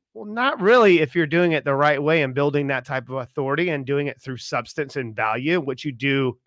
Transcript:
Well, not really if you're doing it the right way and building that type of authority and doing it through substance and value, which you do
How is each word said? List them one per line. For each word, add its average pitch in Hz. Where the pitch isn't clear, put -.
Well, 220
not 240
really 202
if 156
you're 170
doing 170
it 139
the 139
right 147
way 156
and 127
building 143
that 131
type 131
of 131
authority 143
and 139
doing 143
it -
through 127
substance 135
and 117
value, 123
which 135
you 147
do 135